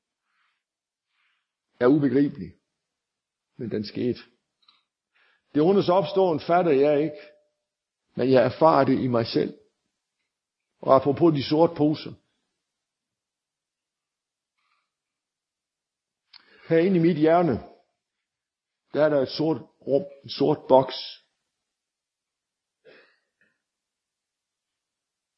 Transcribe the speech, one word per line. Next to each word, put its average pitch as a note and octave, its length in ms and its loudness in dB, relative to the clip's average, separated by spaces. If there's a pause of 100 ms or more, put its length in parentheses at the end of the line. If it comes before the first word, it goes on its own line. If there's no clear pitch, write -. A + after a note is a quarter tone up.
(1800)
er B2 60 2
ubegribelig. C#3 680 0 (1040)
Men A2+ 140 -12
den G#2+ 140 -6
skete. A2+ 360 -6 (1300)
Det D3 80 0
ondes F#3 260 2
opståen F3+ 520 0
fatter E3+ 320 0
jeg C#3+ 300 2
ikke, D#3 160 -6 (960)
men B2+ 160 -2
jeg C3 140 4
erfarer C#3+ 400 2
det C3 160 0
i C3 60 -4
mig A#2 200 -2
selv. - 320 -6 (1200)
Og C3+ 160 4
apropos C#3+ 380 2
de C#3 80 -4
sorte E3 320 0
poser. D3+ 380 -4 (4000)
Herinde E3+ 280 2
i E3 60 2
mit E3 140 2
hjerne, D#3 480 2 (1300)
der C#3+ 100 0
er D#3 40 2
der C#3+ 140 0
et B2+ 60 -4
sort D#3 320 -4 (260)
rum, C#3 180 -2 (200)
en A#2+ 60 -18
sort D3 280 -2 (100)
boks, C3 260 4 (4000)